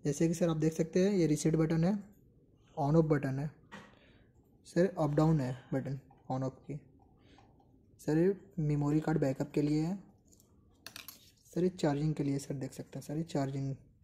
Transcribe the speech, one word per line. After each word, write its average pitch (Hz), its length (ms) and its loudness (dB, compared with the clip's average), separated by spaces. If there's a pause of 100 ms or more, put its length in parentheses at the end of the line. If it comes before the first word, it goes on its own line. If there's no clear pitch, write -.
जैसे 160 240 2
कि 170 60 2
सर 175 160 2
आप 160 80 0
देख 156 160 2
सकते 170 300 0
हैं 196 80 4
ये 180 160 4
reset 151 280 2
button 160 280 2
है, 185 100 2 (840)
on 147 180 2
off 165 100 8
button 139 340 0
है 147 100 -4 (1160)
सर, 170 220 2
अप 151 220 -2
down 156 300 4
है 127 100 -4 (220)
button 135 260 -4 (320)
on 131 120 -2
off 131 180 -6
की। 143 180 -12 (1200)
सर, 151 160 -2
ये 185 180 2 (260)
memory 147 380 0
card 156 200 0
backup 143 320 -2
के 151 100 0
लिए 151 200 0
है 175 160 -2 (1500)
सर, 165 120 -2
ये 185 80 2
चार्जिंग 151 440 -2
के 156 80 -4
लिए 139 160 -2
सर, - 160 -10
देख 131 180 -8
सकते - 260 -14
हैं 135 60 -14
सर, 147 120 -6
ये 165 80 -4
चार्जिंग 139 500 -4 (280)